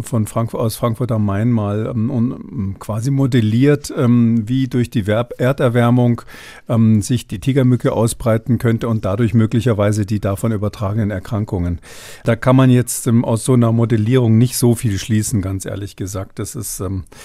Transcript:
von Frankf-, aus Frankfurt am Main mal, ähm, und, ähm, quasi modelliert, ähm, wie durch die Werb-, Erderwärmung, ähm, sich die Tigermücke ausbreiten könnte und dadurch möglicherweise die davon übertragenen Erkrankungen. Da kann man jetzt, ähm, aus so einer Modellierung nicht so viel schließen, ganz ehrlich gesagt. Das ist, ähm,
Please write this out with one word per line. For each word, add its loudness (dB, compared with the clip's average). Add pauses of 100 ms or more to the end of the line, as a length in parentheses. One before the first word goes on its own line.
von -4
Frankf-, -6
aus -2
Frankfurt -4
am 0
Main 0
mal, -2
ähm, -2
und, -2
ähm, -8
quasi -4
modelliert, 2
ähm, 2
wie 0
durch -2
die -2
Werb-, -2
Erderwärmung, 2 (460)
ähm, 4
sich -4
die -8
Tigermücke 2
ausbreiten 0
könnte 0
und -2
dadurch 0
möglicherweise 2
die -4
davon -2
übertragenen -4
Erkrankungen. -4 (440)
Da 2
kann 2
man 6
jetzt, 2
ähm, 2
aus -2
so 2
einer 4
Modellierung 2
nicht 2
so 4
viel -4
schließen, -2
ganz -6
ehrlich -10
gesagt. -10
Das -10
ist, -10
ähm, -6 (200)